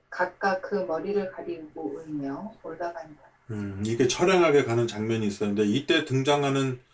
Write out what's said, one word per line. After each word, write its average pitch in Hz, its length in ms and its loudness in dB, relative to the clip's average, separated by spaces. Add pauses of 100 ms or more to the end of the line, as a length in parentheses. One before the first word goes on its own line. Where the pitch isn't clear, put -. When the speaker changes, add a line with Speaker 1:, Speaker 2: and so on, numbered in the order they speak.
(100)
Speaker 1:
각각 185 500 -2
그 - 140 -6
머리를 190 580 -2
가리고 156 640 -10
울며 151 560 -8 (100)
올라간다. 165 600 -10 (280)
Speaker 2:
음, 101 360 -6
이게 117 200 2
처량하게 170 580 6
가는 117 220 2
장면이 110 400 0
있었는데 101 380 0
이때 139 400 2
등장하는 135 760 0 (140)